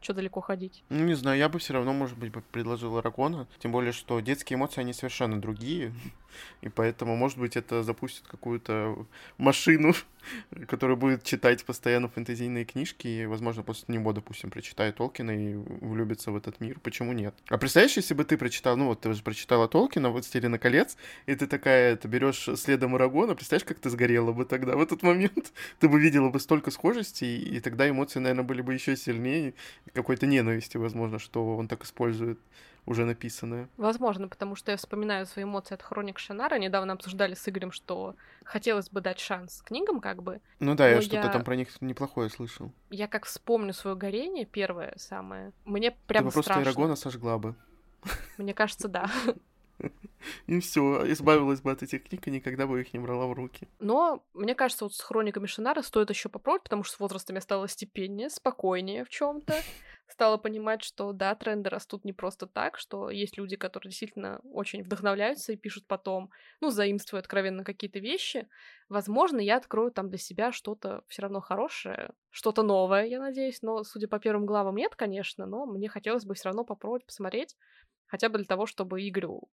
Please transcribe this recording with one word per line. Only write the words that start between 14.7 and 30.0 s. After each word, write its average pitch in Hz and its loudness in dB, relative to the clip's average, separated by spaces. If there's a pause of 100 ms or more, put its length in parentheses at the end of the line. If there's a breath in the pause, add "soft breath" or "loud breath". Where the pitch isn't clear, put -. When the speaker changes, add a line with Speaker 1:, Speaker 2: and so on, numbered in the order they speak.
Speaker 2:
Толкина 117 -4
и 104 -2
влюбится 110 -4
в 104 -2
этот 104 -8
мир, - -8
почему 120 -4
нет? 104 -4 (140)
А - 0
представляешь, 165 8
если 185 0
бы 147 2
ты 156 2
прочитал, 123 2
ну 139 4
вот, 113 0
ты - -2
уже 107 0
прочитала 117 4
Толкина, 165 4
вот 117 -2
«Властелина 120 0
колец», 135 6 (300 loud breath)
и 139 2
ты 135 -2
такая, 127 8
ты 110 -8
берёшь 127 2
следом 127 2
Арагона, 139 4
представляешь, - 0
как - -4
ты - -2
сгорела 120 4
бы 120 0
тогда 127 0
в 143 6
этот 160 0
момент? 180 4 (120)
<laughs> - -16
Ты 160 10
бы 147 10
видела 143 8
бы 135 2
столько 147 2
схожестей, 180 0
и - -4
тогда 123 4
эмоции, 139 0
наверное, 127 2
были 127 -4
бы 127 -2
ещё 131 0
сильнее, 131 -2 (400 loud breath)
какой-то 131 2